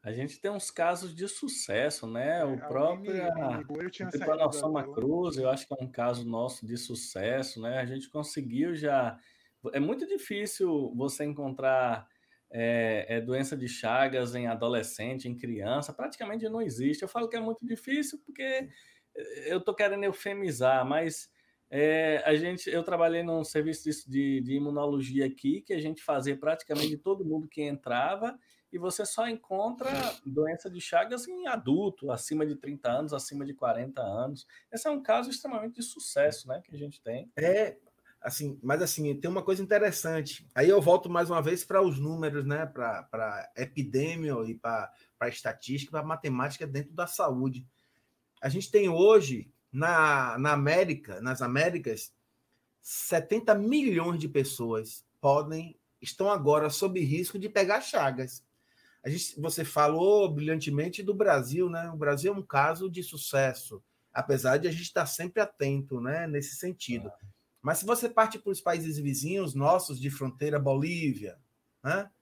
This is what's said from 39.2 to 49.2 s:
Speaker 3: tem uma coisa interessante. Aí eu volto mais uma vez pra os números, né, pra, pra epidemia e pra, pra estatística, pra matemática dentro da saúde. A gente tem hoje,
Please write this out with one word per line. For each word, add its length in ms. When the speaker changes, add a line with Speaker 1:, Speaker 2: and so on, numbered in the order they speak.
Speaker 3:
tem 100
uma 120
coisa 200
interessante. 920
Aí 160
eu 100
volto 300
mais 180
uma 140
vez 200
pra 200
os 160
números, 480
né, 180
pra, 380
pra 520
epidemia 800
e 60
pra, 360
pra 100
estatística, 640
pra 120
matemática 640
dentro 280
da 120
saúde. 600
A 80
gente 220
tem 180
hoje, 640